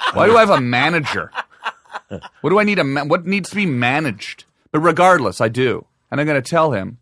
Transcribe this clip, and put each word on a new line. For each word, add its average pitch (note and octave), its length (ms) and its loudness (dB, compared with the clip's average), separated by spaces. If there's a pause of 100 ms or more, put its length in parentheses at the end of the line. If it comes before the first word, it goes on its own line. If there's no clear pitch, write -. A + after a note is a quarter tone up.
(140)
Why E3+ 140 2
do A3+ 80 6
I A3 60 8
have G#3 80 4
a D#3 100 4
manager? B2 720 -2 (1120)
What D3 80 -2
do G3 100 4
I G#3 40 2
need G#3 160 0
a D#3+ 40 0
ma-, C#3 220 -2
what E3 200 -2
needs G3 260 -4
to F#3 40 -14
be G#3 100 -2
managed? B2 800 -2 (280)
But D#3 100 0
regardless, E3+ 580 4
I A2+ 80 2
do. A#2 380 -2 (260)
And C3+ 80 -4
I'm D3+ 80 -2
gonna C#3+ 140 0
tell D#3+ 320 0
him G2 280 -6